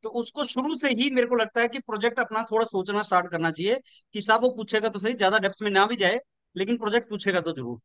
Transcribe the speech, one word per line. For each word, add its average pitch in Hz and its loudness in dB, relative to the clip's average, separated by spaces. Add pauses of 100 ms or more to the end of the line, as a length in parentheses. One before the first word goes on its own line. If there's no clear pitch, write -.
तो 226 -8
उसको 240 -4
शुरू 277 -4
से 277 -2
ही 254 0
मेरे 247 2
को 247 -2
लगता 226 0
है 233 2
कि 233 -6
project 233 -2
अपना 220 -2
थोड़ा 226 0
सोचना 202 -2
start 180 2
करना 165 0
चाहिए 190 -2 (320)
कि 208 -6
साहब 220 4
वो 254 4
पूछेगा 220 -2
तो 208 -6
सही, 208 -2
ज्यादा 208 4
depth 196 -2
में 208 0
ना 196 4
भी 233 -2
जाए, 202 2 (360)
लेकिन 196 0
project 226 0
पूछेगा 196 0
तो 165 -4
जरूर। 120 -8